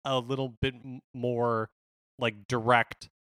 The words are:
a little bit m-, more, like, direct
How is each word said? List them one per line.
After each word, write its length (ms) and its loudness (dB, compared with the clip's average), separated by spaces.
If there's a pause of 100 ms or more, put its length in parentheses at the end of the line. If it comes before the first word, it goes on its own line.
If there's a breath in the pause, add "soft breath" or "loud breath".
a 160 0
little 420 -4
bit 120 0 (100)
m-, 160 -14 (140)
more, 560 0 (480)
like, 300 -4
direct 600 2 (180)